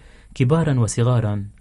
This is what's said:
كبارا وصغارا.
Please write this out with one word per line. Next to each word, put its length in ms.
كبارا 440
وصغارا. 640